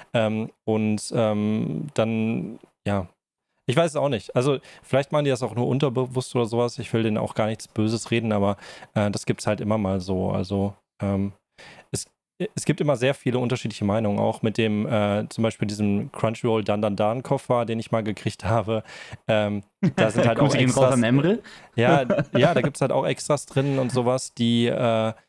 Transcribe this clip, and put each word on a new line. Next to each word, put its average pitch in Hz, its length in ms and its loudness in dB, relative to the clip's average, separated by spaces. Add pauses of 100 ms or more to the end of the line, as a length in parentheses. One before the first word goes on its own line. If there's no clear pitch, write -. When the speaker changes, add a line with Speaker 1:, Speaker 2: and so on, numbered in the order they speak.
(120)
Speaker 1:
Ähm, 110 380 -2 (160)
und, 107 480 0
ähm, 107 800 0
dann, 113 640 -2 (280)
ja, 101 200 -2 (600)
ich 120 100 0
weiß 165 160 2
es 151 40 -6
auch 143 140 0
nicht. 110 260 -4
Also 131 220 2 (240)
vielleicht - 300 0
machen 147 120 2
die 143 60 2
das 127 120 -2
auch 107 120 -6
nur 120 140 0
unterbewusst 127 680 -2
oder 120 80 2
sowas. 117 340 -2
Ich - 140 -8
will 113 100 2
denen 110 140 0
auch 110 180 -4
gar 110 120 0
nichts 110 220 -6
Böses 110 420 -2
reden, 117 220 0
aber, 101 260 0 (340)
äh, 104 180 0
das - 140 -8
gibt's - 220 -4
halt 107 160 0
immer 107 160 0
mal 98 220 0
so. 92 320 -2
Also, 98 420 -2 (280)
ähm, 98 300 -2 (580)
es, - 160 -6 (480)
es - 120 -6
gibt 156 160 0
immer 147 140 2
sehr 127 180 2
viele 120 240 -2
unterschiedliche 120 480 -2
Meinungen, 104 320 0
auch 107 240 0
mit 110 160 0
dem, 107 280 0
äh, 104 440 0
zum - 120 -8
Beispiel 113 240 -2
diesem 104 460 -2
Crunchyroll 113 500 0
Dan 104 200 0
Dan 104 140 0
Dan 110 260 0
Koffer, 123 420 0
den 113 140 -4
ich 113 120 -8
mal 113 120 0
gekriegt 107 420 -6
habe. 110 380 0 (460)
Ähm, 104 340 2 (340)
da 110 140 4
sind - 160 2
Speaker 2:
<laughs> - 20 6
Speaker 1:
halt 113 120 4
auch - 80 4
Speaker 2:
Grüße 110 100 2
gehen 127 100 4
raus 123 80 2
Speaker 1:
Extras, 131 200 6
Speaker 2:
an 120 80 4
Emre. 139 340 4 (360)
Speaker 1:
ja, 131 300 4 (140)
Speaker 2:
<laughs> 139 160 -4
Speaker 1:
ja, 143 180 6
da - 80 2
gibt's 139 220 -2
halt 131 100 0
auch 135 140 2
Extras - 400 -2
drin 139 320 0
und 123 140 0
sowas, 127 420 0
die, 117 320 2
äh, 113 480 0 (140)